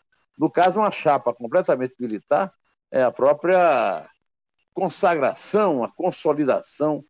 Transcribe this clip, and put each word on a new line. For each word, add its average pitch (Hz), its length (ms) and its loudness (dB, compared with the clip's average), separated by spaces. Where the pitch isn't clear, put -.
No 151 120 0
caso, 180 320 2
uma 202 100 0
chapa - 420 -2
completamente 131 640 -2
militar 123 560 -4
é 131 100 0
a 123 100 2
própria 143 960 2
consagração, 175 1080 0
a 110 80 -4
consolidação, 147 1200 -2